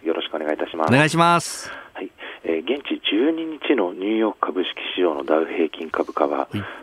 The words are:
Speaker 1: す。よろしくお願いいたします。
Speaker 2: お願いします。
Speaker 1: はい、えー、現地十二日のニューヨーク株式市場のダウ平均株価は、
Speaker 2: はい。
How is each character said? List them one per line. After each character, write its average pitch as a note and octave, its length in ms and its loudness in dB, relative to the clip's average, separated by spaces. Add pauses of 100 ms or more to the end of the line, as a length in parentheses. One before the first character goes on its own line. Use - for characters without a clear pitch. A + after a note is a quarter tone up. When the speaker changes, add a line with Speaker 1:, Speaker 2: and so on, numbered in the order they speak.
Speaker 1:
す。 - 60 -14
よ E2 80 2
ろ E2+ 80 -2
し - 80 -6
く - 60 -6
お - 20 -4
願 D#2 120 -2
い D#2 40 0
い - 20 -2
た D#2+ 140 -4
し E2+ 60 -10
ま D#2+ 100 2
す。 - 20 4
Speaker 2:
お B2 80 6
願 D3 80 6
い D#3 60 2
し E3 80 0
ま E3+ 220 6
す。 - 300 -8 (220)
Speaker 1:
は - 80 -12
い、 F#2+ 100 -8 (340)
え E2 80 0
ー、 D#2+ 80 0
現 B2 220 -2
地 D#3 280 -6
十 C#3+ 200 4
二 D#3+ 280 -4
日 - 180 2
の F#2 160 2
ニ F2 80 -10
ュ - 20 -6 (100)
ー A2 40 2
ヨ A2 140 2
ー - 20 0
ク - 80 -18
株 F2 220 0
式 - 80 -6 (260)
市 F#2 60 2
場 E2 120 4
の C#2 100 -6
ダ D2+ 120 4
ウ D#2+ 80 4
平 E2 240 0
均 D#2+ 220 -10
株 - 240 -4
価 D2+ 120 2
は、 C#2 240 -2
Speaker 2:
は - 40 -8
い。 G2+ 100 -6 (180)